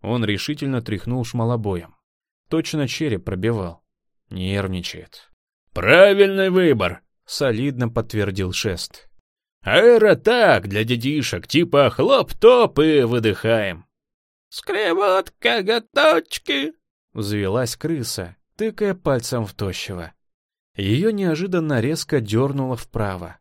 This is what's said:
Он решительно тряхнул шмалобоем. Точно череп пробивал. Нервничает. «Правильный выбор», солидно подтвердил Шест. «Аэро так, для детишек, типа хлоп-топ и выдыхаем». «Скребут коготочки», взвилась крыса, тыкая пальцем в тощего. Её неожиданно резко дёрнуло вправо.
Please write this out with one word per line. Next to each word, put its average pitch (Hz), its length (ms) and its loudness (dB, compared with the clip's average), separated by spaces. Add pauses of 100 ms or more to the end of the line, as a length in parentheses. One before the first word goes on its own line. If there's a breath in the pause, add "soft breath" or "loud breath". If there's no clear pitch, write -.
Он 117 220 -2
решительно 131 560 -4
тряхнул 117 440 -6
шмалобоем. 113 680 -4 (540)
Точно 160 400 -2
череп 117 360 -4
пробивал. 95 580 -4 (480)
Нервничает. 92 1000 -8 (420)
«Правильный 190 800 6
выбор», 127 520 2 (240)
солидно 123 640 -2
подтвердил 101 640 -4
Шест. - 560 -8 (540)
«Аэро 214 540 6
так, 175 520 2
для 104 160 0
детишек, 123 600 -2
типа 143 440 4
хлоп-топ 214 880 4
и 151 240 4
выдыхаем». 110 840 0 (640)
«Скребут 196 920 -2
коготочки», 269 1300 0 (400)
взвилась 104 640 -4
крыса, 107 600 -8 (200)
тыкая 208 380 -4
пальцем 127 500 -4
в 98 80 -12
тощего. 90 640 -10 (640)
Её 120 340 0
неожиданно 170 680 -2
резко 147 400 -2
дёрнуло 127 560 -2
вправо. 95 640 -8